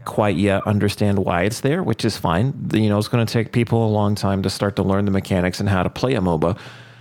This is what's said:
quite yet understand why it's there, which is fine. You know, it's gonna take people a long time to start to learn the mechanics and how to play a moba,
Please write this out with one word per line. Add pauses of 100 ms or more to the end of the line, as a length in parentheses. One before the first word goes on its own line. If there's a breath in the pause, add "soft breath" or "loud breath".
quite
yet
understand
why
it's
there,
which
is
fine.
You
know,
it's
gonna
take
people
a
long
time
to
start
to
learn
the
mechanics
and
how
to
play
a
moba, (440 loud breath)